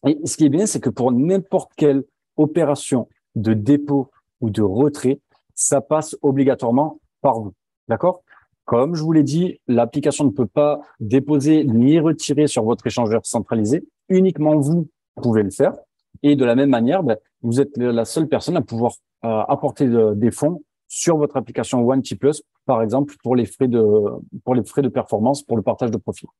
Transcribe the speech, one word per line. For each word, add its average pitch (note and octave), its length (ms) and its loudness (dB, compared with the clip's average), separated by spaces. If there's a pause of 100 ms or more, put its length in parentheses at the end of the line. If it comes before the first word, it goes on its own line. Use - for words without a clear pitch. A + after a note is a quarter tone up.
Et C#3+ 200 2
ce - 100 -6
qui D#3 100 2
est C#3+ 40 6
bien, E3 160 0
c'est D3+ 160 -4
que - 80 -2
pour B2 240 0
n'importe F3+ 640 0
quelle C#3 260 2 (320)
opération D3 720 0 (280)
de A2 180 0
dépôt C#3 560 0 (320)
ou A2+ 80 -2
de G#2 120 -2
retrait, C3 600 0 (320)
ça - 260 0
passe D#3 420 -4
obligatoirement C3+ 800 0 (220)
par A#2+ 180 0
vous. G2+ 140 -12 (340)
D'accord ? E3 360 -2 (420)
Comme C#3 300 0
je D#3 80 -4
vous D#3+ 100 0
l'ai D#3 100 6
dit, E3 440 -2
l'application C3+ 580 0
ne B2+ 60 2
peut A2+ 160 -2
pas D3 340 0 (180)
déposer C#3+ 640 2
ni C3 360 4
retirer D3+ 480 0
sur A#2+ 160 -2
votre A2 240 -2
échangeur A2+ 380 -2
centralisé. A#2 640 -2 (220)
Uniquement F3 480 2
vous D3+ 320 0 (320)
pouvez A2 220 2
le G2 60 -2
faire. D3 240 0 (500)
Et C#3+ 120 4
de C3 80 2
la A#2+ 120 2
même C#3 140 2
manière, C3 340 2
ben, A#2 120 0 (260)
vous A#2+ 200 0
êtes C#3+ 160 -2
le, A#2+ 140 0
la A#2 120 0
seule D#3 240 -2
personne C3 300 -2
à D3 40 -2
pouvoir, A#2 300 -4 (320)
euh, A2 240 -2
apporter C#3 400 -2
de, A2+ 260 4
des A2 180 2
fonds D#3 300 -4 (280)
sur - 280 0
votre D3 200 0
application A#2+ 500 -2
One C3+ 140 2
T - 160 -8
Plus, D3+ 260 0 (220)
par A#2+ 160 2
exemple, B2+ 420 -2
pour B2 140 0
les A#2+ 80 2
frais C3 240 -2
de, A#2 120 2 (600)
pour B2+ 120 -2
les C#3 100 0
frais - 160 -4
de C3 80 0
performance, A#2+ 520 -2
pour - 140 -6
le G#2 80 -2
partage A#2 280 -2
de A2+ 60 -6
profit. - 300 -10 (120)